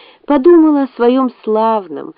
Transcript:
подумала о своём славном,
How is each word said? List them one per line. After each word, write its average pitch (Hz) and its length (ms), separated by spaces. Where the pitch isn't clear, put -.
подумала 294 580
о - 120
своём 247 340
славном, 214 720